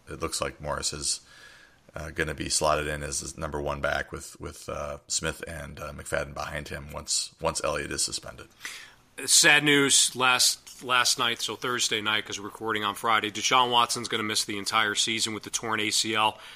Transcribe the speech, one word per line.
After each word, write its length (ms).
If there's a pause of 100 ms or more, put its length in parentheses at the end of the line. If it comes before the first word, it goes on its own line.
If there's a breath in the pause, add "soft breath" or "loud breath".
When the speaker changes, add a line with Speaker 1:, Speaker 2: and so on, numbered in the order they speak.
Speaker 1:
it 140
looks 180
like 220
Morris 320
is, 280 (760 loud breath)
uh, 160
gonna 240
be 140
slotted 380
in 140
as 200
his 140
number 240
one 220
back 300
with, 280
with, 300
uh, 380
Smith 400
and, 320
uh, 120
McFadden 440
behind 340
him 220
once, 400 (100)
once 220
Elliott 280
is 120
suspended. 440 (760 loud breath)
Speaker 2:
Sad 400
news 500
last, 640
last 380
night, 220
so 160
Thursday 420
night, 260
'cause 140
we're 60
recording 400
on 100
Friday. 340
Deshaun 400
Watson's 380
gonna 160
miss 220
the 120
entire 380
season 380
with 100
the 60
torn 320
A 80
C 260
L 240 (160 loud breath)